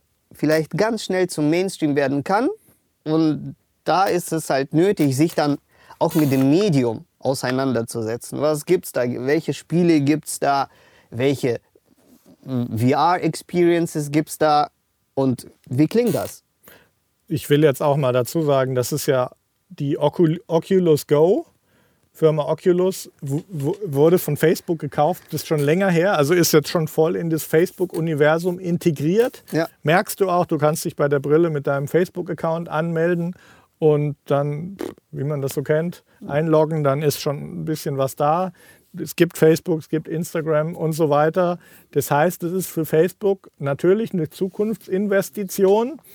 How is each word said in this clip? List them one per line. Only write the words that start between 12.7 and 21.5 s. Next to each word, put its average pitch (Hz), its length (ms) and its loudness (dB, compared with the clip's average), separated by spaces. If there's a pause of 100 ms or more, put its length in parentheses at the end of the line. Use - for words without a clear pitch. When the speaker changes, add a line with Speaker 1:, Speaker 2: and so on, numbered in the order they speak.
Speaker 1:
V-R-Experiences 160 1300 0
gibt's 151 280 -2
da? 151 320 2 (460)
Und 135 320 0 (200)
wie 147 220 2
klingt 226 260 0
das? - 280 -6 (840)
Speaker 2:
Ich - 220 -4
will 147 140 4
jetzt 170 180 2
auch 143 160 2
mal 127 160 0
dazu 127 300 -2
sagen, 135 320 2
das 123 180 -2
ist 143 120 -4
ja 131 260 0 (380)
die 147 280 -4
Ocul-, 156 480 0
Oculus 165 640 2
Go, 170 400 2 (640)